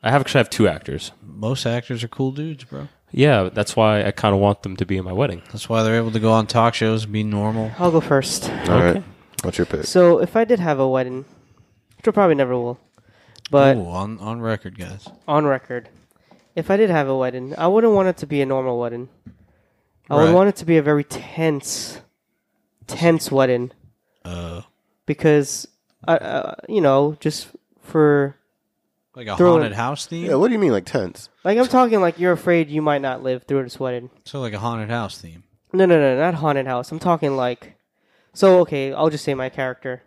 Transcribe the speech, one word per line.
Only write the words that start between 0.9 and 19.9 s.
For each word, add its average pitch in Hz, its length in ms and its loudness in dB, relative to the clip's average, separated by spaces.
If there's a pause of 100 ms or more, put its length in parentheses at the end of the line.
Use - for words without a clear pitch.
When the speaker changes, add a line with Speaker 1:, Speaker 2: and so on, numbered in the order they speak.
Speaker 2:
Most 104 400 -6
actors 117 380 -6
are 117 60 -10
cool 135 220 -4
dudes, 147 340 -10
bro. 143 240 -16 (240)
Speaker 1:
Yeah, 127 400 4
that's - 240 -4
why 107 260 4
I 101 80 -2
kinda 101 240 2
want 101 280 2
them 95 140 -8
to 92 80 -4
be 95 120 -4
in 92 80 -6
my 92 80 -8
wedding. 98 280 -4 (120)
Speaker 2:
That's - 160 -14
why 113 120 0
they're 110 140 2
able 117 160 -2
to 110 80 -2
go 110 140 2
on 110 120 2
talk 117 280 2
shows 110 320 -2
and 104 80 -12
be 107 100 -2
normal. 107 560 -4
Speaker 3:
I'll 175 120 2
go 160 100 4
first. - 480 -2
Speaker 4:
All - 80 -8
right. 87 400 2
Speaker 1:
Okay. 196 60 -6 (400)
Speaker 4:
What's 90 140 -6
your 92 80 0
pick? 76 200 -8
Speaker 3:
So 175 340 4
if 170 160 -2
I 226 80 2
did 226 160 2
have 160 200 -2
a 135 100 2
wedding, 131 340 -4 (720)
which - 120 -4
I 226 40 0
probably 190 240 4
never 131 220 0
will, 120 220 -6 (680)
but 139 280 6
Speaker 2:
Ooh, 92 100 -6
on, 98 320 -8
on 113 220 -8
record, 104 360 -6
guys. 95 300 -16 (200)
Speaker 3:
on 151 180 0
record, 131 420 -4 (680)
if 170 140 -8
I 196 80 2
did 214 120 4
have 156 180 0
a 135 80 0
wedding, 127 420 -4
I 165 100 0
wouldn't 220 260 4
want 190 160 4
it 170 80 -4
to 151 100 -10
be 143 140 0
a 139 40 2
normal 131 340 -2
wedding. 120 280 -8 (1040)